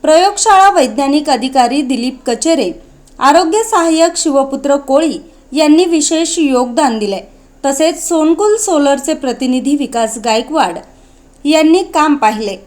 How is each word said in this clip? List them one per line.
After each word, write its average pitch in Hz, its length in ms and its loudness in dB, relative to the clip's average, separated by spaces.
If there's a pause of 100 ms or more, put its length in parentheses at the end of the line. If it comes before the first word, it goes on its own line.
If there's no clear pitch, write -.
प्रयोगशाळा 381 680 4
वैज्ञानिक 285 600 0
अधिकारी 254 520 0
दिलीप 254 440 -4
कचेरे, 240 460 -2 (480)
आरोग्य 330 440 2
सहाय्यक 339 540 0
शिवपुत्र 269 580 -2
कोळी 277 440 0 (320)
यांनी 311 340 4
विशेष 330 520 -2
योगदान 254 640 0
दिले. 196 200 -4 (460)
तसेच 311 440 -2
सोनकुल 339 460 2
सोलरचे 285 580 0
प्रतिनिधी 254 640 -2
विकास 233 500 -4
गायकवाड 226 520 -2 (680)
यांनी 320 380 4
काम 302 320 0
पाहिले 214 520 -2